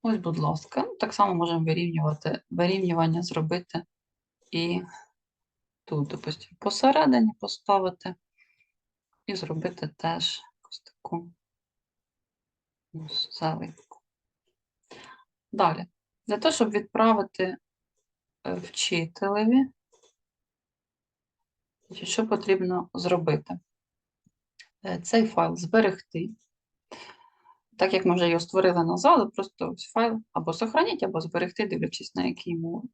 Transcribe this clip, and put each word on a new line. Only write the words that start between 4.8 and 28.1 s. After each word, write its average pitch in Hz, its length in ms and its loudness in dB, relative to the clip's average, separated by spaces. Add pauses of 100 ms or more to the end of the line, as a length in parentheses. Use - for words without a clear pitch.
тут, 147 220 -2
допустимо, - 520 -12
посередині 254 800 4
поставити 190 760 -2 (1080)
і 196 100 -6
зробити 160 520 -6 (100)
теж 165 440 -4 (280)
ось - 100 -18
таку - 520 -12 (1600)
ось 160 360 -6 (100)
заливку. 160 600 -6 (1500)
Далі. 175 340 2 (420)
Для 208 100 0
того, 320 140 2
щоб 214 180 2
відправити, 208 880 0 (840)
е, 185 100 -6
вчителеві, 202 1120 0 (2250)
значить, - 200 -14
що 220 200 0
потрібно 185 680 0
зробити? 175 680 0 (1300)
Е, 170 160 -6
цей 226 260 4
файл 170 280 0
зберегти. 190 760 0 (1500)
Так 190 160 2
як 185 120 0
ми 175 100 4